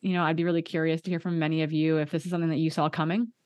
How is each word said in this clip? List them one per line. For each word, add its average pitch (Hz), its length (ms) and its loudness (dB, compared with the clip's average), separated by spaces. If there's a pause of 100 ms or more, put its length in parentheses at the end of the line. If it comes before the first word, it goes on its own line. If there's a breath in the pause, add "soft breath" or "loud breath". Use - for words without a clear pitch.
you 190 120 0
know, 175 100 2
I'd 160 120 2
be 165 100 0
really 170 160 2
curious 160 400 0
to - 80 -8
hear 170 100 -2
from 170 180 -2
many 160 260 2
of 151 80 -2
you 156 260 2
if 151 140 -2
this 160 140 -2
is 175 60 -6
something 170 180 0
that 156 80 0
you 160 120 2
saw 156 200 0
coming, 170 380 0 (180)